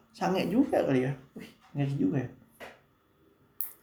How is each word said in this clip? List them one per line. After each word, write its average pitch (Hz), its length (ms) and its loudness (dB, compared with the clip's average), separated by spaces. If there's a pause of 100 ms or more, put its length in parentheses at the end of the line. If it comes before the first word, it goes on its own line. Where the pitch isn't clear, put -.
(160)
sange 180 320 0
juga 269 360 2
kali 131 240 2
ya. 139 60 -2 (220)
Wih, - 160 -14 (240)
ngeri 139 240 0
juga 175 240 2
ya. - 60 -8 (1500)